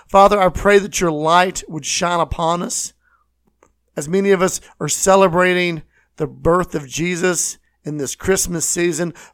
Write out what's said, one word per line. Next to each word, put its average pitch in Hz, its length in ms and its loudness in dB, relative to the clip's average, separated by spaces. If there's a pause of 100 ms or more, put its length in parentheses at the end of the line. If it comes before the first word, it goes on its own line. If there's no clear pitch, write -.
Father, 202 320 6
I 185 120 2
pray 202 300 4
that 190 200 -4
your 175 100 0
light 170 580 0
would 151 180 -10
shine 175 340 -2
upon 170 420 -2
us. - 300 -8 (1040)
As 147 120 -8
many 196 220 0
of 180 120 2
us 185 180 -2 (180)
are 156 100 -6
celebrating 180 960 2 (340)
the 151 100 -4
birth 156 480 -2
of 147 120 -6
Jesus 170 680 -4 (280)
in 151 120 -8
this 139 180 -8
Christmas 180 520 -2
season, 175 480 -2 (200)